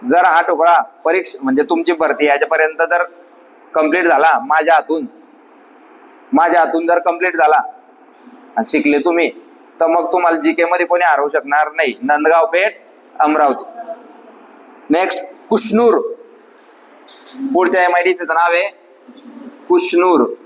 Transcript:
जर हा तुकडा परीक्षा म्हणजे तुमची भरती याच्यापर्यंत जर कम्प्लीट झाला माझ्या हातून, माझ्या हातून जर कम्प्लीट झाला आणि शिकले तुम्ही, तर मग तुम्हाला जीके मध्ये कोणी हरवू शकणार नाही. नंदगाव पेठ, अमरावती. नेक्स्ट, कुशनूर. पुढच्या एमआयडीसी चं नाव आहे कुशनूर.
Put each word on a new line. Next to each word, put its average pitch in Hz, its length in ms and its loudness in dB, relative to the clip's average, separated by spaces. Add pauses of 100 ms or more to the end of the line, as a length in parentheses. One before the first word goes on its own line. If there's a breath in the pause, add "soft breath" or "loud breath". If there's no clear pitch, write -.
जर 170 160 2
हा 170 180 4
तुकडा 165 400 2
परीक्षा - 600 -4
म्हणजे 135 200 0
तुमची 165 300 0
भरती 151 340 0
याच्यापर्यंत 151 560 0
जर 165 200 -2 (720)
कम्प्लीट 160 320 0
झाला 151 400 4
माझ्या 156 280 2
हातून, 156 320 -2 (1300)
माझ्या 170 280 2
हातून 165 260 -2
जर 170 120 2
कम्प्लीट 170 380 -2
झाला 156 200 2 (1000)
आणि 113 80 -2
शिकले 147 340 0
तुम्ही, 165 320 0 (500)
तर 165 60 0
मग 165 260 0
तुम्हाला 175 260 0
जीके 160 260 0
मध्ये 175 220 -2
कोणी 175 180 0
हरवू 147 240 0
शकणार 147 440 -2
नाही. 151 300 -2
नंदगाव 151 440 2
पेठ, 180 300 -2 (420)
अमरावती. 151 460 0 (1300)
नेक्स्ट, - 340 -2 (260)
कुशनूर. 214 680 2 (1400)
पुढच्या 185 300 2
एमआयडीसी 180 400 0
चं 160 100 -4
नाव 170 180 0
आहे 180 160 0 (1000)
कुशनूर. 175 680 2 (120)